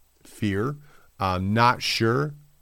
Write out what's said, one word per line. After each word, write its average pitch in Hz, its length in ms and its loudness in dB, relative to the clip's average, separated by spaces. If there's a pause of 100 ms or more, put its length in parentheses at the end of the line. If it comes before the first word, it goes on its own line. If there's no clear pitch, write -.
(220)
fear, 107 540 -2 (440)
uh, 92 200 0
not 113 420 2
sure, 135 520 0 (280)